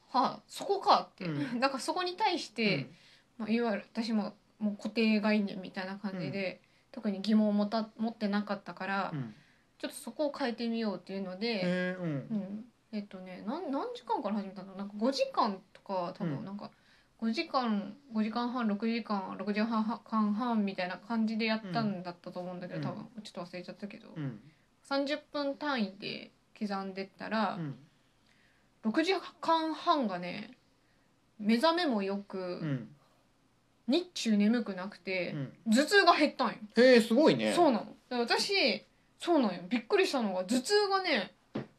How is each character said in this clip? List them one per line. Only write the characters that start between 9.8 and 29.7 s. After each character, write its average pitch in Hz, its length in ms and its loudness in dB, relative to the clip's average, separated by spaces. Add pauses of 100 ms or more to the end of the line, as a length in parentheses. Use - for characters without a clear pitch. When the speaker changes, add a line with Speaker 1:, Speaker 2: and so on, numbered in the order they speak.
Speaker 1:
ょ 294 40 -4
っ - 20 -10
と - 80 -14
そ 240 140 -12
こ 294 160 0
を 285 40 -6
変 277 160 -2
え 233 60 -2
て 240 140 -4
み 226 120 -2
よ 208 140 -2
う - 20 -6
っ 175 40 -8
て - 120 -12
い 196 60 -4
う 196 40 -4
の 185 160 -8
で、 226 240 -2
Speaker 2:
へ 180 360 0
ー、 - 20 -
う 180 60 -2
ん。 - 0 -
Speaker 1:
う - 20 0 (280)
ん。 202 280 -6 (280)
え 214 80 -6
っ 202 60 -8
と 190 120 -16
ね、 185 280 -14
な 262 120 -4
ん-、 359 120 -6
何 370 240 -4
時 480 100 -16
間 392 180 -2
か 208 80 -2
ら 214 60 0
始 190 120 -4
め 190 60 -12
た 185 80 -12
の？ 190 140 -16
な 202 80 -8
ん 202 40 -8
か 208 80 -14
五 226 160 2
時 539 220 0
間 208 260 0 (140)
と - 80 -20
か、 180 340 -4
多 - 80 -6
分 151 220 -2
な 196 60 -10
ん 202 40 -10
か、 208 100 -12
Speaker 2:
う - 20 -12
ん。 - 20 -20 (480)
Speaker 1:
五 226 120 -2
時 320 180 -2
間、 208 480 0 (160)
五 214 100 0
時 220 80 0
間 240 200 -2
半、 233 180 -2
六 202 200 0
時 233 140 -2
間、 196 360 -6
六 202 140 -4
時 208 80 0
半、 226 220 0 (520)
半 226 300 2
み 196 120 -2
た 180 80 -2
い 180 40 -4
な 185 100 -8
感 226 280 -2
じ 220 120 -2
で 226 80 0
や 220 100 2
っ 208 160 -6
た 226 100 0
ん 190 200 -2
だ 180 100 -8
っ - 80 -12
た 180 100 -12
と 180 100 -8
思 180 120 -8
う - 20 -8
ん 175 60 -10
だ 180 80 -8
け 165 60 -10
ど、 160 60 -4
Speaker 2:
う - 20 -4
ん。 - 20 -4
Speaker 1:
多 180 80 -4
分、 214 300 -12
ち - 80 -16
ょ 185 120 -10
っ - 20 -8
と 170 60 -16
忘 - 40 -16
れ 180 80 -10
ち - 60 -16
ゃ 185 40 -10
っ - 20 -12
た 202 140 -12
け 214 100 -16
ど、 - 180 -20
Speaker 2:
う 160 40 -8
ん。 120 200 -6 (420)
Speaker 1:
三 277 220 -2
十 294 140 -2 (140)
分 277 240 -2
単 277 260 -2
位 190 160 -6
で - 320 -10 (280)
刻 196 240 -4
ん 190 120 -8
で 196 100 -6
っ 196 140 -16
た 185 100 -10
ら、 208 260 0
Speaker 2:
う - 60 -8
ん。 143 140 -6 (1080)
Speaker 1:
六 220 200 2
時 370 120 2 (260)
間 320 340 2